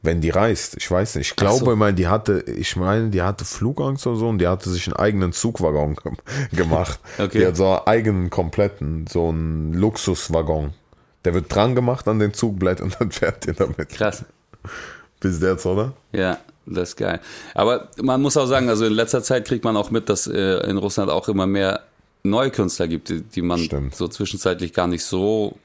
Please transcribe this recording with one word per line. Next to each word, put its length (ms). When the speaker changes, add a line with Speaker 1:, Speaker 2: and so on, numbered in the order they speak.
Speaker 1:
Wenn 160
die 80
reist, 480
ich 140
weiß 240
nicht. 120
Ich 100
Speaker 2:
Ach 140
so. 80
Speaker 1:
glaube 180
mal, 160
die 140
hatte, 340
ich 340
meine, 340
die 120
hatte 240
Flugangst 600
oder 120
so 100
und 120
die 80
hatte 220
sich 160
einen 120
eigenen 340
Zugwaggon 640
gem-, 220
<laughs> 160
gemacht. 480
Speaker 2:
Okay. 220
Speaker 1:
Die 80
hat 80
so 120
einen 200
eigenen 420
kompletten, 800
so 220
einen 440
Luxuswaggon. 1000
Der 100
wird 220
dran 180
gemacht 360
an 100
den 140
Zugblatt 480
und 180
dann 120
fährt 360
die 60
damit. 360
Speaker 2:
Krass. 360
Speaker 1:
Bis 200
jetzt, 240
oder? 280
Speaker 2:
Ja, 260
das 240
ist 80
geil. 240
Aber 320
man 200
muss 140
auch 100
sagen, 220
also 180
in 60
letzter 320
Zeit 240
kriegt 160
man 140
auch 120
mit, 200
dass, 180
äh, 420
in 80
Russland 320
auch 200
immer 180
mehr 320
neue 280
Künstler 380
gibt, 180
die, 140
die 200
man 180
Speaker 1:
Stimmt. 360
Speaker 2:
so 140
zwischenzeitlich 640
gar 140
nicht 180
so 600